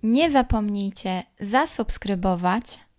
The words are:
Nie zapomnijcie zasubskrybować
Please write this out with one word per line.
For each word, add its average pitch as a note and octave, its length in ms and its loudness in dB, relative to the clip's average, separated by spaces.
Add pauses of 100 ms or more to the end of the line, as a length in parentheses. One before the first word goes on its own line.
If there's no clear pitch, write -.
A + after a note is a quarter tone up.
Nie C4 280 2
zapomnijcie G#3 920 0 (180)
zasubskrybować G3 1400 0 (180)